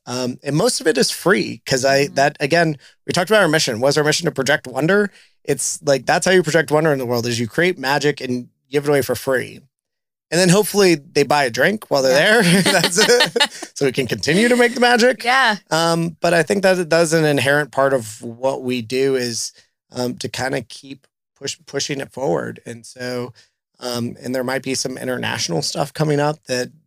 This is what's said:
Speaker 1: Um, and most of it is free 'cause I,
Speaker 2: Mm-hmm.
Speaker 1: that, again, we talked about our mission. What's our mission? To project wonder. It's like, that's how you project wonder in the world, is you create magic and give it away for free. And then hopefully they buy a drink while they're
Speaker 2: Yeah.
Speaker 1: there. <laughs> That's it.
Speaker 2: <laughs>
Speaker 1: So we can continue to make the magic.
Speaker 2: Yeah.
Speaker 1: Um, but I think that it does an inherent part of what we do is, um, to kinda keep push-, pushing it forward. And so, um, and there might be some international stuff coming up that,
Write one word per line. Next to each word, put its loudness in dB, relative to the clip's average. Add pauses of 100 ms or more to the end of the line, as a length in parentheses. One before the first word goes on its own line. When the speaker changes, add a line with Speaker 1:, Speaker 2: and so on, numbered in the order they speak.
Speaker 1:
Um, -6
and -4
most 0
of 0
it 2
is 2
free -2
'cause 0
I, 4
Speaker 2:
Mm-hmm. -8
Speaker 1:
that, 2
again, 0 (280)
we -6
talked 0
about 6
our 4
mission. 0
What's 2
our 0
mission? 0
To 0
project -2
wonder. 0 (320)
It's -4
like, 0
that's 2
how 2
you 4
project 0
wonder 2
in -2
the -4
world, -2
is -2
you -2
create 0
magic -2
and -6 (220)
give -2
it -2
away 4
for -2
free. -4 (720)
And 0
then 4
hopefully 4
they 0
buy 2
a 0
drink 0
while 2
they're 4
Speaker 2:
Yeah. 4
Speaker 1:
there. -
<laughs> 2
That's 0
it. 2 (240)
Speaker 2:
<laughs> -18
Speaker 1:
So -2
we 2
can -2
continue 0
to 4
make 2
the -10
magic. 2
Speaker 2:
Yeah. 2 (120)
Speaker 1:
Um, 0
but 2
I 2
think -2
that 4
it -4
does 2
an 2
inherent 0
part 0
of -4
what -6
we -4
do -2
is, -4 (400)
um, -4
to -8
kinda -6
keep -20 (320)
push-, -10
pushing -6
it -10
forward. -4
And -16
so, -10 (460)
um, -6
and -10
there -4
might -6
be -4
some -8
international -6
stuff -6
coming 0
up -2
that, -4 (160)